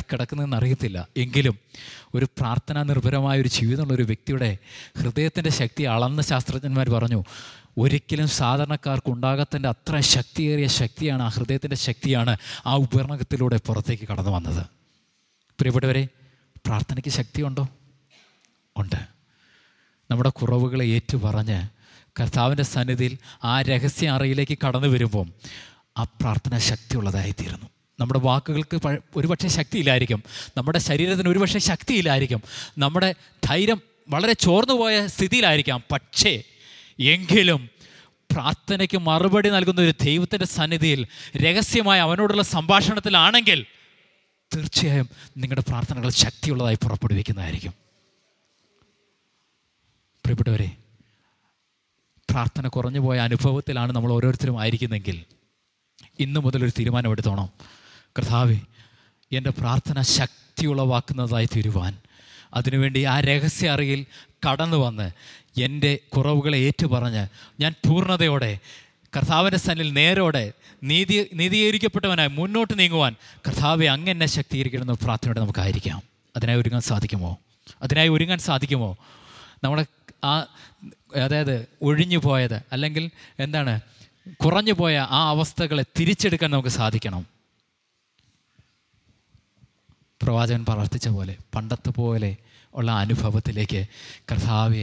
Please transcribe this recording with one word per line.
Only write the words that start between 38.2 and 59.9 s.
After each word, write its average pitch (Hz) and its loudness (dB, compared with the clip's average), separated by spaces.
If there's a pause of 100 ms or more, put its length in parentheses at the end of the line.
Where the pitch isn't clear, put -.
പ്രാർത്ഥനയ്ക്ക് 180 -2 (100)
മറുപടി 190 2
നൽകുന്ന 185 2
ഒരു 165 4 (120)
ദൈവത്തിൻ്റെ 175 0
സന്നിധിയിൽ 156 0 (440)
രഹസ്യമായ 196 4
അവനോടുള്ള 202 2 (120)
സംഭാഷണത്തിലാണെങ്കിൽ 196 4 (960)
തീർച്ചയായും 143 0 (320)
നിങ്ങളുടെ 131 -2
പ്രാർത്ഥനകൾ 123 -4 (140)
ശക്തിയുള്ളതായി 120 -2
പുറപ്പെടുവിക്കുന്നതായിരിക്കും. 95 -4 (2500)
പ്രിയപ്പെട്ടവരെ, 110 0 (1600)
പ്രാർത്ഥന 127 -2
കുറഞ്ഞു 127 -2
പോയ 127 2
അനുഭവത്തിലാണ് 127 0
നമ്മൾ 117 0
ഓരോരുത്തരും 123 0
ആയിരിക്കുന്നെങ്കിൽ 110 -2 (1080)
ഇന്നു 143 -2
മുതലൊരു 123 0
തീരുമാനമെടുത്തോണം. 110 0 (680)
"കർത്താവേ, 117 2 (760)
എൻ്റെ 131 -2
പ്രാർത്ഥന 131 -2 (180)